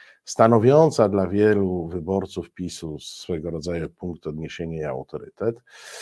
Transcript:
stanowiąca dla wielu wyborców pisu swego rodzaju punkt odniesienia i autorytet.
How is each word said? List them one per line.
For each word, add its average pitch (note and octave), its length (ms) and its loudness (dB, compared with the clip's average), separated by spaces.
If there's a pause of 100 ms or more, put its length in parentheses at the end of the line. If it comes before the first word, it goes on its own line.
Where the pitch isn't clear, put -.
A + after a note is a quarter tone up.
(240)
stanowiąca A#2+ 840 6
dla G2 180 2
wielu G2 600 2
wyborców F2+ 640 -6
pisu D#2+ 480 -10
swego E2+ 520 -10
rodzaju E2 400 -6
punkt E2+ 360 -12
odniesienia D#2+ 560 -8
i - 20 -6
autorytet. D2+ 720 -8 (460)